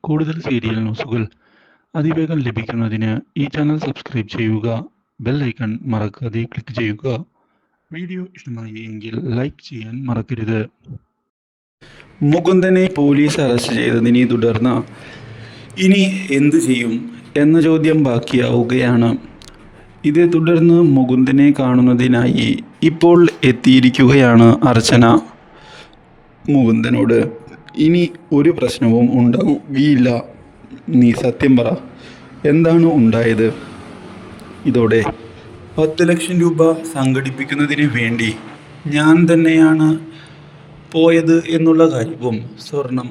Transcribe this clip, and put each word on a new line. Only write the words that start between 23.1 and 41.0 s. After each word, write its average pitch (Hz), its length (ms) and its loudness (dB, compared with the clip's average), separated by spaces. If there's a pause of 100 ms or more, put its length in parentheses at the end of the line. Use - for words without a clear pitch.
എത്തിയിരിക്കുകയാണ് 123 1000 4 (220)
അർച്ചന 117 340 4 (1500)
മുകുന്ദനോട്. 113 680 2 (680)
"ഇനി 175 160 2 (360)
ഒരു 151 180 2
പ്രശ്നവും 120 500 0 (140)
ഉണ്ടാവുകയില്ല. 135 880 0 (880)
നീ 120 100 6 (120)
സത്യം 131 380 0
പറ, 117 80 -2 (840)
എന്താണ് 165 360 4 (100)
ഉണ്ടായത്?" 113 480 2 (1200)
ഇതോടെ 113 300 2 (800)
പത്ത് 156 320 0
ലക്ഷം 175 340 -2
രൂപ 160 160 0 (340)
സംഘടിപ്പിക്കുന്നതിന് 139 920 -4 (120)
വേണ്ടി 117 320 -2 (680)
ഞാൻ 156 200 4 (140)
തന്നെയാണ് 160 580 4 (1080)
പോയത് 165 440 2 (200)